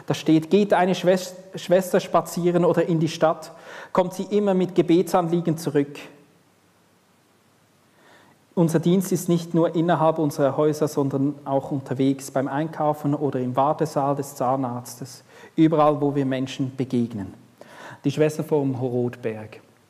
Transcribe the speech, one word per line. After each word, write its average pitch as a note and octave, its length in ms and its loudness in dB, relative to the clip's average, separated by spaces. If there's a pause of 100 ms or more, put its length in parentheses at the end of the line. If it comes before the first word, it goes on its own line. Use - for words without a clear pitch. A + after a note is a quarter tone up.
Da D3 80 -2
steht: D#3 360 2
"Geht G3+ 220 4
eine F#3 220 4
Schwes-, F#3 420 0 (180)
Schwester F#3 460 2
spazieren F3 640 0
oder E3+ 220 2
in E3+ 120 2
die D#3+ 100 2
Stadt, - 440 0 (400)
kommt F3+ 220 0
sie G3 100 -6
immer G3+ 300 2
mit F3+ 200 0
Gebetsanliegen E3+ 840 2
zurück. C#3+ 400 -2 (2500)
Unser E3 260 2
Dienst F#3 320 2
ist F3 160 -2
nicht E3+ 240 0
nur E3 220 2
innerhalb D#3+ 440 2
unserer C#3+ 380 0
Häuser, D3+ 320 0
sondern C#3 460 -2 (100)
auch C#3 260 -2
unterwegs, C3+ 600 -2
beim C3+ 180 -2
Einkaufen D3+ 680 -2
oder C#3 260 -2
im B2+ 140 -4
Wartesaal C#3+ 640 0
des C#3 180 -8
Zahnarztes, B2+ 920 -6 (320)
überall, D3+ 440 4
wo C#3+ 140 0
wir C#3+ 100 0
Menschen C3 500 -4
begegnen." A#2 600 -4 (720)
Die C#3+ 60 2
Schwester D3+ 340 0
vom C3+ 360 -2
Horodberg, A#2+ 800 -4 (300)